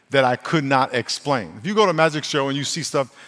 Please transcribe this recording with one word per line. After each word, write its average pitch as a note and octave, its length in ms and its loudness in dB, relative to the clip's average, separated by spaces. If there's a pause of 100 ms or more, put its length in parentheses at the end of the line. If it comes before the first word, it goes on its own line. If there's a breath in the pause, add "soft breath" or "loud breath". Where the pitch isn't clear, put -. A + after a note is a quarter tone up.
(120)
that C#3 120 4
I B2+ 120 2
could D#3 280 -2
not C3+ 300 2
explain. A#2+ 640 -4
If G#2 80 -12
you G#3 80 -4
go G#3 120 4
to F#3+ 40 4
a E3+ 40 0
magic D#3 300 2
show C#3 240 -2
and C#3 80 -4
you C#3+ 80 -4
see D3+ 200 -6
stuff, C3+ 280 -2 (160 loud breath)